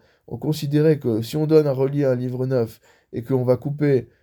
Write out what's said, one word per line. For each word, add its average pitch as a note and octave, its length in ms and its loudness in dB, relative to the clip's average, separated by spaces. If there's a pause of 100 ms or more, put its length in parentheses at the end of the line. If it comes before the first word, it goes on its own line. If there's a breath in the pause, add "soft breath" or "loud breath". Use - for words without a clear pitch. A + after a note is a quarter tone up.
(260 soft breath)
on A#2 120 -12
considérait D3+ 600 0
que A2+ 240 -2
si A2+ 140 -8
on D3+ 100 0
donne D3+ 220 4
à C3+ 40 0
relier C#3 320 0
un C3 120 2
livre B2+ 300 -4
neuf A#2+ 340 -2 (320 soft breath)
et B2 100 -6
qu'on B2+ 220 -2
va B2+ 120 4
couper, C#3+ 520 0 (140 soft breath)